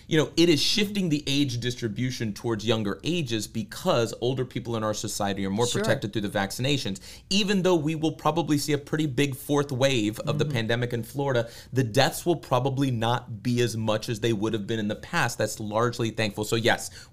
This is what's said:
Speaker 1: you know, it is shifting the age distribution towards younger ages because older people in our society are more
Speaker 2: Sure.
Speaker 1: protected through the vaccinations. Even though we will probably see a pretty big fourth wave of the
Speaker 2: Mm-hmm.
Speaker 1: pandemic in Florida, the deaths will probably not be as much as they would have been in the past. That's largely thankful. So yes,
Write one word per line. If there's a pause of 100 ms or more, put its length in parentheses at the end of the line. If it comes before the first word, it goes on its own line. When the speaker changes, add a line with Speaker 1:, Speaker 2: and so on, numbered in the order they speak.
Speaker 1:
you
know,
it
is
shifting
the
age
distribution
towards
younger
ages
because
older
people
in
our
society
are
more
Speaker 2:
Sure.
Speaker 1:
protected
through
the
vaccinations. (300)
Even
though
we
will
probably
see
a
pretty
big
fourth
wave
of
the
Speaker 2:
Mm-hmm.
Speaker 1:
pandemic
in
Florida, (240)
the
deaths
will
probably
not
be
as
much
as
they
would
have
been
in
the
past.
That's
largely
thankful.
So
yes, (240)